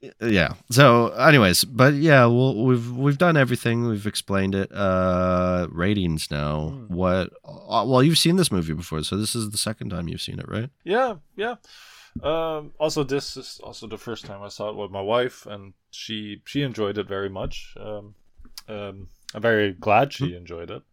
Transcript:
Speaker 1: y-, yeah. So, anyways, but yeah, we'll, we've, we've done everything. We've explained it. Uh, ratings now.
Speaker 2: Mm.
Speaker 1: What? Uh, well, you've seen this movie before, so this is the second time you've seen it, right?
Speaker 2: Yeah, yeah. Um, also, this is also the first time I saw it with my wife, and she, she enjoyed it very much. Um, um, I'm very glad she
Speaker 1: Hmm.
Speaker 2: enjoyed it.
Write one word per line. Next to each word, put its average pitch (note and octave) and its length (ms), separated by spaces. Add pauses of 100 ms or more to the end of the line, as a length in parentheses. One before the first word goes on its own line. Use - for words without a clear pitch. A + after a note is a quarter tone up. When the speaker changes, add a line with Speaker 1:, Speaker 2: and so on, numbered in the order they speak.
Speaker 1:
y-, C3 100 (100)
yeah. G2+ 320 (180)
So, A#2+ 380
anyways, A#2 560
but B2+ 300
yeah, C#3+ 300
we'll, A#2+ 400
we've, A#2+ 260
we've C#3 260
done E3 200
everything. A#2+ 500
We've G#2 200
explained G2 480
it. G2 180
Uh, F#2 1000
ratings F2 600
now. D2 420
Speaker 2:
Mm. A2 160
Speaker 1:
What? F2+ 440 (120)
Uh, - 420
well, B2+ 160
you've D#3 140
seen E3+ 200
this F3+ 140
movie E2 220
before, D#2+ 300
so F#2 140
this G#2+ 180
is A2 140
the G#2 80
second - 320
time F2 180
you've E2+ 140
seen F#2 180
it, - 100
right? A2+ 200 (140)
Speaker 2:
Yeah, A3+ 320 (200)
yeah. A3+ 200 (680)
Um, D#3 560
also, D3+ 240
this C3+ 340
is - 260
also A2+ 240
the G#2+ 100
first - 280
time G2+ 160
I G2+ 80
saw G#2 200
it G#2+ 60
with G2+ 160
my G2 100
wife, A#2+ 440
and G2 280 (180)
she, G#2+ 540
she C#3+ 160
enjoyed G#2+ 360
it G2 100
very G2 220
much. - 500
Um, G#2 360 (520)
um, G2 400 (260)
I'm G#2+ 80
very G#2+ 320
glad A2 400
she C#3 180
Speaker 1:
Hmm. F2 40
Speaker 2:
enjoyed E2+ 360
it. C3 220